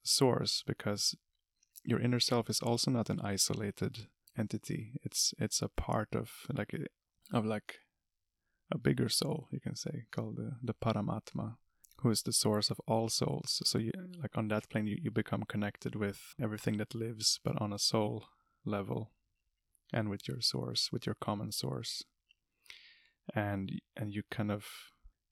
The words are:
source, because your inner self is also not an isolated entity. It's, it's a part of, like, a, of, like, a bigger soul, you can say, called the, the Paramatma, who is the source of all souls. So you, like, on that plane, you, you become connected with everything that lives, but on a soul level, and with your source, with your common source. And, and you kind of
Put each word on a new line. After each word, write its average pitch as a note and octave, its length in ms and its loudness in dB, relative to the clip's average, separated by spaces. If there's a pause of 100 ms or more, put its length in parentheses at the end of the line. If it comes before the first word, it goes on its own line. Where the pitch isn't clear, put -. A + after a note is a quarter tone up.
source, - 640 4
because - 480 0 (680)
your A#2+ 160 4
inner A#2+ 200 4
self A#2 300 4
is G#2+ 120 2
also A#2 300 4
not A#2 180 2
an G#2 120 2
isolated G#2 840 0 (300)
entity. A2 560 -2 (100)
It's, - 340 0
it's - 240 0
a A2 80 -2
part - 460 0
of, A#2 160 -2 (220)
like, A2+ 200 -2
a, - 120 -4 (500)
of, A2+ 100 4
like, A2 340 -4 (920)
a - 60 0
bigger C3 320 4
soul, - 420 0
you - 80 -4
can - 160 -6
say, - 360 -8
called A2+ 260 -4
the, A2+ 160 -6 (100)
the A2+ 100 -2
Paramatma, A2 800 -2 (460)
who B2 80 6
is G#2+ 140 2
the A#2 100 -2
source G#2 360 4
of - 180 -4
all A2+ 220 4
souls. - 560 0
So - 140 4
you, A2+ 120 0 (300)
like, B2 160 -4
on A2 120 0
that G#2+ 200 0
plane, G#2+ 180 0
you, G#2 140 0
you A#2 100 0
become A2 320 0
connected G#2+ 520 -4
with G2+ 460 -4
everything G#2+ 360 0
that G#2 180 -4
lives, A2+ 480 0
but G#2+ 180 0
on G#2 120 0
a G2+ 60 -6
soul G#2+ 460 2 (380)
level, G#2 480 -2 (800)
and A2 180 2
with G2+ 180 -4
your C3 120 -4
source, B2 520 0
with - 140 -2
your A2 140 0
common G#2+ 320 -2
source. - 520 -4 (1300)
And, G2+ 440 0 (160)
and G#2 180 -6
you G#2 180 -4
kind G#2 200 0
of G#2 140 -2 (680)